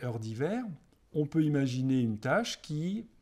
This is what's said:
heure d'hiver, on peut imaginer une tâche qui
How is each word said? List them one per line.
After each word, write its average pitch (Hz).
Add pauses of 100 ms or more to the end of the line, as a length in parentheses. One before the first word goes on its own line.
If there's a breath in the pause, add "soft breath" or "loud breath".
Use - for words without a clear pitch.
heure 117
d'hiver, 135 (500)
on 151
peut 156
imaginer 131
une 110
tâche 180
qui 175 (140)